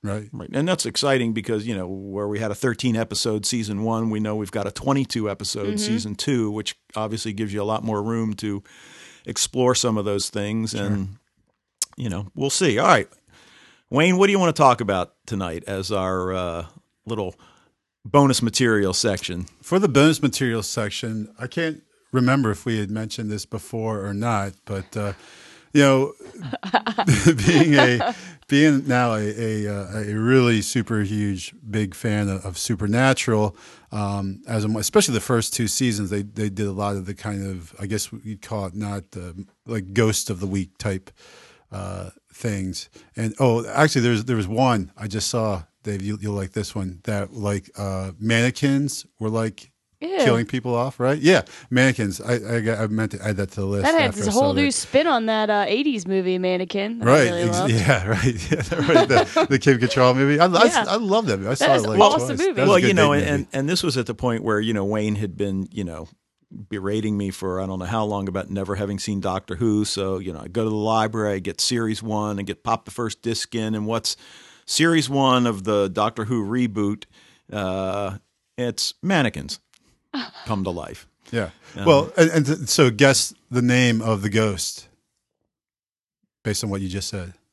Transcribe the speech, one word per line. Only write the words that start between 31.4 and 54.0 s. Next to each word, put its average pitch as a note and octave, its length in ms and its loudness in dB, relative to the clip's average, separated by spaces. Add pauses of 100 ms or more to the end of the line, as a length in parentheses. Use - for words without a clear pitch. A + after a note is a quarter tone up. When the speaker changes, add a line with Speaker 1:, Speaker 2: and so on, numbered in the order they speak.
Speaker 1:
big G#2 260 -2
fan G#2 340 0
of, F#2+ 160 -4
of F2+ 140 -8
Supernatural, A2 1000 2 (360)
um, G2+ 560 -6
as A2 160 -2
a, G#2+ 40 0 (100)
especially - 360 2
the G#2+ 60 2
first A#2 340 0
two A2+ 140 -2
seasons, G#2 420 -2
they, G2+ 120 -2
they G#2+ 260 -6
did G2+ 180 -4
a G2 60 -4
lot G2+ 240 -2
of F#2+ 100 -8
the G2+ 80 -10
kind G2+ 320 -8
of, F2+ 340 -10
I G2+ 60 -8
guess G#2 240 -4 (140)
you'd G#2+ 180 -12
call G#2 240 -6
it F2+ 80 -10
not G2+ 380 -8
the, F2+ 340 -14 (200)
like, G2+ 260 -6
Ghost A2 380 2
of F2+ 100 -6
the G2+ 60 -6
Week F#2+ 320 -4
type, F#2+ 320 -6 (600)
uh, F#2 380 -10 (220)
things. F#2+ 560 -6 (280)
And, A2+ 220 -4
oh, A#2 300 4
actually, D3+ 340 2
there A#2+ 100 4
was, A2 140 0
there B2+ 100 0
was G2 120 -2
one A2+ 480 0
I G#2+ 120 -10
just G2+ 200 -4
saw, G#2+ 360 -2 (180)
Dave, G2+ 200 -6
you, G#2 180 -6
you'll G#2 140 -4
like F#2+ 180 -6
this G#2 220 -6
one, F#2+ 300 -8
that, G2+ 300 -4
like, G2+ 420 -4
uh, F#2+ 420 -6
mannequins B2+ 880 0 (120)
were, A2 120 -4
like, A2+ 420 -4 (340)
Speaker 3:
Yeah. F4+ 180 0
Speaker 1:
killing A#2 220 2
people B2 280 -4
off, B2 260 -2
right? C3+ 180 2
Yeah, D3+ 240 6 (280)
Mannequins. B2 500 2
I, A#2 360 -2
I, A2+ 40 0
got, A2 180 0
I A2 80 -2
meant A2 260 -2
to - 100 -10
add G#2+ 140 -2
that G2 160 -4
to - 80 -8
the F#2+ 60 -2
list G2+ 180 -2
Speaker 3:
That D#4 100 4
had D4 140 4